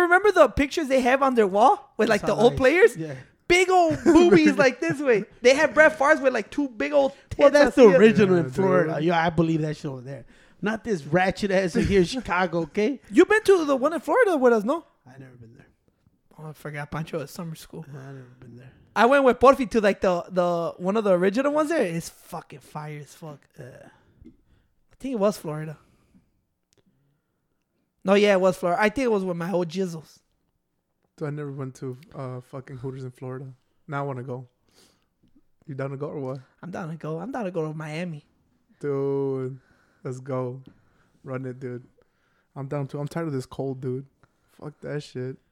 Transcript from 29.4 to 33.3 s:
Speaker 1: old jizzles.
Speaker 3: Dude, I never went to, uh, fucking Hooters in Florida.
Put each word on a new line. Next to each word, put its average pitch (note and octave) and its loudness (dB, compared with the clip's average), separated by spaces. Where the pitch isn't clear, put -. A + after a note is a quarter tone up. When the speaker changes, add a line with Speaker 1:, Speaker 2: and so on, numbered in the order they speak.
Speaker 1:
old F3 -2
jizzles. E3+ -10
Speaker 3:
Dude, D#3 -8
I - -6
never D3 -10
went C3 -10
to, B2+ -10
uh, B2+ -10
fucking C3 -16
Hooters C3 -12
in B2+ -12
Florida. C3 -14